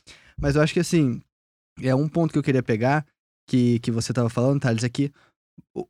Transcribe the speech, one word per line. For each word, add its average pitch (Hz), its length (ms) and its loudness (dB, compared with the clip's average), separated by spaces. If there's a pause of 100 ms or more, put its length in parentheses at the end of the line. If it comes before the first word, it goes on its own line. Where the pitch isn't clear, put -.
(400)
Mas 143 160 0
eu 151 60 4
acho 156 140 2
que, 180 40 2
assim, 156 420 0 (600)
é 131 140 0
um 147 120 0
ponto 160 240 0
que - 60 -2
eu 143 60 0
queria 131 180 2
pegar, 127 420 0 (460)
que, 120 300 2
que 117 100 -4
você 117 240 -4
tava 120 160 0
falando, 135 320 0
Thales, 117 220 0
é 123 60 -2
que 139 220 -4 (640)
o, - 140 -10